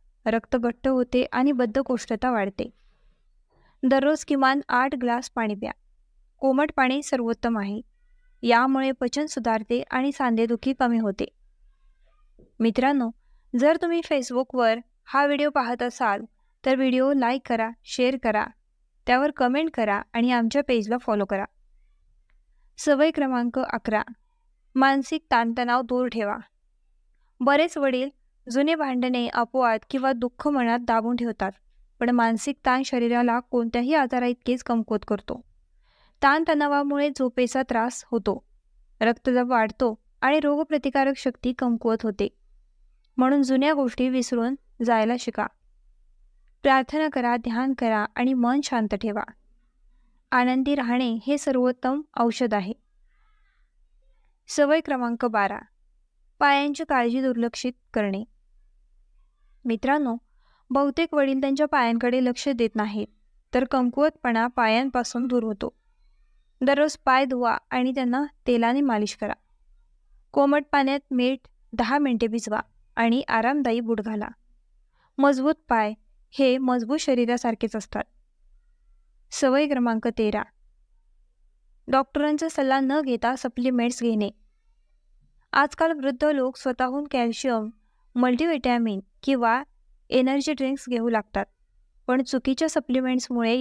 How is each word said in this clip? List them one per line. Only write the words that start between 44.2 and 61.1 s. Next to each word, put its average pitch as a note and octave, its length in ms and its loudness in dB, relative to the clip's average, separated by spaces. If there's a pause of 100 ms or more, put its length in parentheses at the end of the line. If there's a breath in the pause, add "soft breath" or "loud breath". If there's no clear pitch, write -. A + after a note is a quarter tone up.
जायला A3+ 340 2
शिका. G#3+ 280 -6 (1160)
प्रार्थना C#4 500 2
करा, A#3+ 240 0
ध्यान A#3+ 360 -2
करा A3 320 0 (100)
आणि B3+ 180 0
मन B3+ 300 2
शांत A3 320 -2
ठेवा. G#3 280 -4 (1080)
आनंदी B3+ 440 2
राहणे A#3+ 420 0 (100)
हे C#4+ 100 2
सर्वोत्तम B3+ 640 0 (160)
औषध A#3 360 0
आहे. G3+ 200 -2 (1700)
सवय D4 320 2
क्रमांक B3 460 -4
बारा, G#3 340 -2 (800)
पायांची C#4+ 500 2
काळजी B3 320 0
दुर्लक्षित B3 520 -2 (200)
करणे. G3+ 300 -2 (1400)
मित्रांनो, B3+ 520 0 (520)
बहुतेक C#4+ 440 0